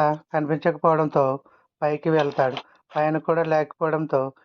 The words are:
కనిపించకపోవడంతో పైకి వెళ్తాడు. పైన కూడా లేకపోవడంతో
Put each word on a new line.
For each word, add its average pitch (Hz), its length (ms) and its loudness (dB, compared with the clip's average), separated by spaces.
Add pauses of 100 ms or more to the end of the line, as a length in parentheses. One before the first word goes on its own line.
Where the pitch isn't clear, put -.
(280)
కనిపించకపోవడంతో 156 1000 0 (560)
పైకి 151 280 -2
వెళ్తాడు. 143 480 0 (340)
పైన 156 260 0
కూడా 165 260 0
లేకపోవడంతో 156 760 -2 (240)